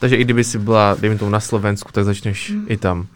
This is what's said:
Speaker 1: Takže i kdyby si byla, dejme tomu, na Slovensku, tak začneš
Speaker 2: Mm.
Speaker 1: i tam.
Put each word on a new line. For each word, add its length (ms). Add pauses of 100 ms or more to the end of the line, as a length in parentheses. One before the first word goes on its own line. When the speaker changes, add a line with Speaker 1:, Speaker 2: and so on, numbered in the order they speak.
Speaker 1:
Takže 160
i 80
kdyby 160
si 180
byla, 380
dejme 240
tomu, 100
na 100
Slovensku, 520
tak 120
začneš 460
Speaker 2:
Mm. 180
Speaker 1:
i 80
tam. 400